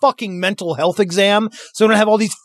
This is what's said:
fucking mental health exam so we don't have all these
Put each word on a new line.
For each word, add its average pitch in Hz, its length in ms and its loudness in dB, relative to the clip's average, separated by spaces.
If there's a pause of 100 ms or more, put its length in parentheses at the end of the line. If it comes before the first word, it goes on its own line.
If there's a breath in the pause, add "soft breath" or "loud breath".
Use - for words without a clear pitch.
fucking 220 400 -2
mental 185 340 -4
health 165 260 -2
exam 202 500 0 (220 loud breath)
so 220 120 0
we 214 60 4
don't 208 80 2
have 214 100 2
all 214 100 4
these 214 160 -2 (100)